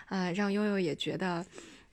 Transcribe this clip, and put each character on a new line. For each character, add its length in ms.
呃， 240
让 180
悠 140
悠 120
也 160
觉 240
得， 280